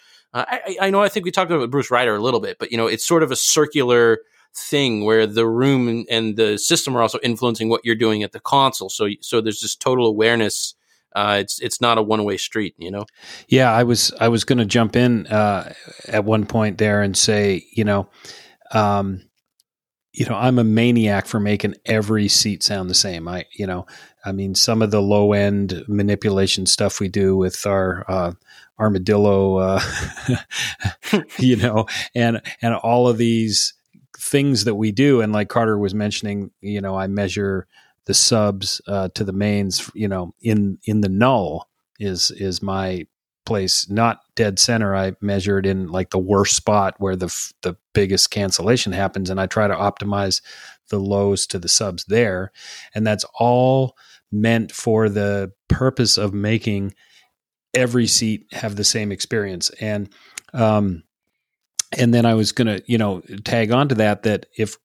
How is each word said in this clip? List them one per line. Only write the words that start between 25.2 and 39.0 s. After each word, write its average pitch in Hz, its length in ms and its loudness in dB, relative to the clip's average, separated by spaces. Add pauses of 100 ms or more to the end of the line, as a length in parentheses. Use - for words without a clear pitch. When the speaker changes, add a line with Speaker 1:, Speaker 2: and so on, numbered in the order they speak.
Speaker 2:
end 101 560 0
manipulation 101 800 0
stuff - 340 0
we 98 80 -2
do 95 280 2
with 92 300 -2
our, 95 440 -2
uh, 90 220 -2 (460)
armadillo, 101 800 2
uh, 95 240 0 (480)
<laughs> - 1120 -4
you 127 180 4
know, 110 300 0 (280)
and, 117 260 0 (200)
and 117 140 0
all 120 340 2
of 113 100 2
these 113 560 0 (440)
things 139 460 0
that 113 100 0
we 107 180 0
do. 131 280 4
And 107 120 0
like 107 160 0
Carter 110 300 0
was 101 160 -2
mentioning, 104 560 -6 (100)
you 101 200 -6
know, 95 160 -6
I 95 100 -4
measure 98 600 -2 (400)
the 98 80 -2
subs, 101 720 0
uh, 98 280 -4